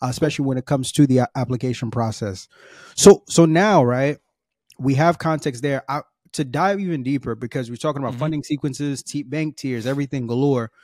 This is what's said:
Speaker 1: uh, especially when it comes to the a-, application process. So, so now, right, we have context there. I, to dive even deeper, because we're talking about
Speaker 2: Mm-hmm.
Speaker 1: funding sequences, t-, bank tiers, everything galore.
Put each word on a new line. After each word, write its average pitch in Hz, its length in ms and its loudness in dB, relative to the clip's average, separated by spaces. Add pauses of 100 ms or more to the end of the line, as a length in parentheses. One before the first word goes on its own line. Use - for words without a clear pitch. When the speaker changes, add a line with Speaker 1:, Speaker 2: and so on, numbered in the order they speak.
Speaker 1:
uh, 127 80 -2
especially 147 340 -2
when 131 140 -2
it 127 80 -8
comes 135 260 -2
to 147 140 6
the 127 120 4
a-, 123 180 2
application 123 540 -4
process. 110 580 -6 (480)
So, - 320 10
so 165 180 6
now, 170 380 4
right, 135 340 0 (600)
we 131 180 0
have 165 220 2
context 151 440 -4
there. 139 260 -2
I, 139 140 -6 (300)
to 156 120 -4
dive 180 360 -2
even 165 220 -4
deeper, 127 320 -4
because 120 340 -8
we're 120 80 -12
talking 143 240 -4
about 135 120 -4
Speaker 2:
Mm-hmm. 123 80 -8
Speaker 1:
funding 156 220 -4
sequences, 143 600 -6
t-, 147 200 -8
bank 151 360 -6
tiers, 123 280 -6
everything 135 400 -4
galore. 123 460 -2 (120)